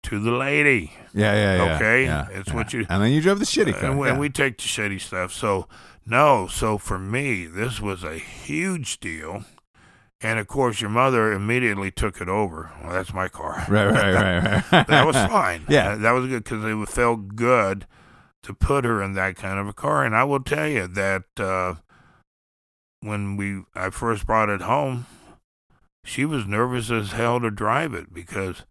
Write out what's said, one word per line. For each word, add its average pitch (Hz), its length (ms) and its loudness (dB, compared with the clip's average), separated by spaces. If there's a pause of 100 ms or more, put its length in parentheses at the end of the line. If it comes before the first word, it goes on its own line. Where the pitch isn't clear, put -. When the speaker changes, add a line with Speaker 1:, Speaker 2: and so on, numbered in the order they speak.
Speaker 1:
to 104 140 -4
the 110 140 0
lady. 135 600 2 (220)
Speaker 2:
Yeah, 104 200 4
yeah, 101 300 4
yeah, 82 120 2
Speaker 1:
Okay? 117 280 2
Speaker 2:
yeah, 71 260 -2
Speaker 1:
It's 95 180 -10
Speaker 2:
yeah. - 60 -2
Speaker 1:
what 113 180 -2
you 113 160 -4
Speaker 2:
And 101 140 2
then 117 100 4
you 151 80 4
drove 196 180 2
the 208 60 -2
shitty - 300 0
Speaker 1:
uh, - 60 -6
Speaker 2:
car, 135 100 0
Speaker 1:
and 139 80 0
we, 139 80 0
Speaker 2:
yeah. 123 60 2
Speaker 1:
and 135 80 0
we 147 100 -2
take 135 280 -2
the - 60 -8
shitty 101 360 -4
stuff. 92 320 -6
So, 98 340 -2 (380)
no, 123 420 4
so 107 300 -2
for 101 220 -4
me, 104 480 -4
this 104 340 -6
was 95 240 -6
a 80 140 -8
huge 160 840 -6
deal. 82 440 -10 (760)
And, 113 180 0
of 104 80 -4
course, 123 340 0
your 104 100 -4
mother 117 420 4
immediately 101 580 0
took - 300 -4
it 87 80 -6
over. 87 440 -2 (100)
"Well, 82 100 -8
that's 92 220 -4
my 92 140 -2
car." - 400 -8
Speaker 2:
Right, 101 180 6
right, 143 280 4
right, 92 480 4 (100)
right. 165 140 6
Speaker 1:
<laughs> - 20 -10
That 143 180 6
was 160 100 2
Speaker 2:
<laughs> 101 140 4
Speaker 1:
fine. 98 380 2
Speaker 2:
Yeah. 127 220 4
Speaker 1:
That, 107 120 -4
that 110 100 4
was 127 140 0
good 123 180 -4
'cause 110 200 -6
it 107 240 -4
felt 113 480 -2
good 110 500 2 (560)
to 101 120 -14
put 139 300 2
her 113 180 2
in 98 120 -4
that 95 220 -2
kind 98 240 -6
of 101 80 -4
a 104 40 -10
car. 143 320 0
And 110 120 0
I 123 80 4
will 139 160 0
tell 147 260 -2
you 120 220 0
that, 95 360 -2 (140)
uh, 92 360 -2 (1300)
when 104 360 -4
we, 98 260 -4 (120)
I 95 160 -4
first 113 360 -2
brought 110 220 2
it 98 140 -2
home, 127 440 -2 (1000)
she - 200 -4
was 143 220 -2
nervous 117 440 -2
as 104 220 -2
hell 117 280 0
to 117 100 0
drive 110 440 0
it 82 180 -12
because 90 580 -8